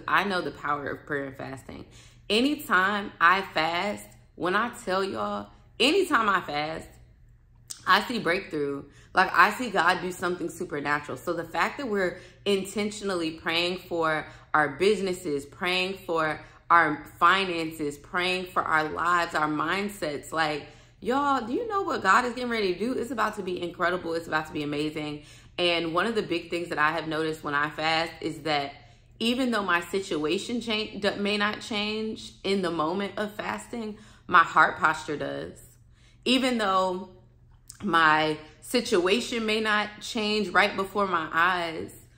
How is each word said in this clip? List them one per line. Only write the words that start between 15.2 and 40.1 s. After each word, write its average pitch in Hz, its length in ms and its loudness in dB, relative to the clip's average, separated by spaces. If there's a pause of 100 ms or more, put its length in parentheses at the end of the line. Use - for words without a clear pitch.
praying 185 600 -2
for 156 340 0 (300)
our 156 340 4 (160)
finances, 165 760 2
praying 185 500 -2
for - 160 -2
our 160 260 2
lives, 170 460 0
our 156 140 2
mindsets, 156 840 -2
like, 156 340 -2 (340)
y'all, 262 460 0
do 240 60 -6
you 453 160 -2
know 403 140 0
what 311 200 -4
God 208 220 6
is 240 100 -4
getting 247 160 -4
ready 208 220 0
to 170 60 -8
do? 240 160 -2
It's 233 160 -4
about 214 260 -2
to 202 60 -6
be 180 200 -6
incredible. 170 520 -2
It's 165 120 -6
about 160 200 -2
to - 60 -14
be 151 100 -4
amazing. 151 600 -4 (340)
And 170 360 0
one 180 120 2
of 226 100 -2
the 202 60 2
big 170 280 -4
things 170 200 -4
that 151 80 -2
I 151 140 4
have 160 140 -4
noticed 156 380 -2
when 147 100 -4
I 147 160 0
fast 160 400 0 (100)
is 147 200 -6
that 143 320 -2 (480)
even 247 320 0
though 214 100 0
my 175 200 2
situation 190 800 -2
change, 214 400 -4
d-, 190 160 0
may 202 200 0
not 208 240 0
change 214 720 -6 (100)
in 196 200 0
the 170 100 0
moment 185 460 -2
of 208 160 -4
fasting, 214 640 -8 (280)
my 175 160 8
heart - 360 4
posture 160 380 0
does. 143 440 -8 (640)
Even 247 340 2
though 190 520 0 (720)
my 156 540 4 (240)
situation 233 800 2
may 214 160 0
not 208 400 0
change 214 480 -2